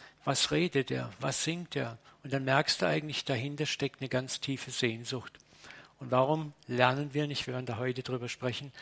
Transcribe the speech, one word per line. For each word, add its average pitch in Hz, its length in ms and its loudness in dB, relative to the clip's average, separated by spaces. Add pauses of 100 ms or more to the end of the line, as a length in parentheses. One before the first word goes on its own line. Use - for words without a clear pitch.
(240)
was - 280 4
redet 147 380 2
er, 123 300 -2
was 139 240 0
singt 165 320 -4
er? 117 240 -4 (240)
Und 135 100 -8
dann 135 120 0
merkst 135 360 4
du 180 60 4
eigentlich, 151 380 0
dahinter 143 400 0
steckt - 360 -4
eine 131 80 -4
ganz 127 320 -2
tiefe 135 300 -4
Sehnsucht. 120 600 -2 (680)
Und 127 120 -8
warum 147 420 4 (140)
lernen 131 460 4
wir 147 140 0
nicht, 143 200 -4
wir 127 60 -4
werden 127 120 -4
da 120 120 -4
heute 127 260 -2
drüber 123 240 -4
sprechen, 127 540 -4